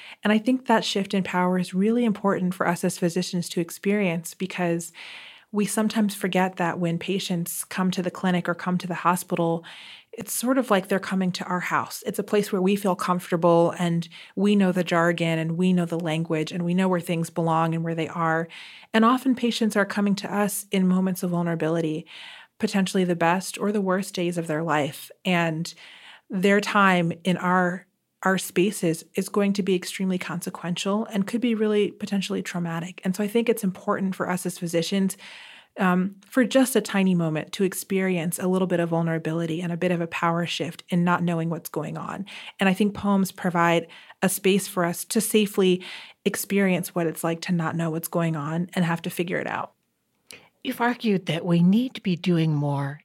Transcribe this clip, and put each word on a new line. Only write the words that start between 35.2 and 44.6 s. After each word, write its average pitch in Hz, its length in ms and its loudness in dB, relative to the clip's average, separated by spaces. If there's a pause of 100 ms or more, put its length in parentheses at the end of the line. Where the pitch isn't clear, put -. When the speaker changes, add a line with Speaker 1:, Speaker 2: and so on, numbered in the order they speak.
Speaker 1:
um, 185 380 2 (120)
for 254 160 4
just 262 300 4
a 214 60 4
tiny 190 340 2
moment 160 380 0
to - 100 -4
experience 185 800 -2
a 185 80 -2
little 185 180 2
bit 175 140 2
of 170 80 0
vulnerability 165 720 -2
and 175 120 -4
a 170 40 -4
bit 180 160 0
of 170 80 0
a 165 80 -4
power 170 360 0
shift - 440 -6
in 175 160 2
not 175 180 2
knowing 165 280 0
what's 156 180 -8
going 156 280 -6
on. 160 300 -10 (320)
And 196 100 4
I 185 60 4
think 208 180 2
poems 196 380 0
provide 170 560 2 (340)
a 190 80 2
space 196 380 2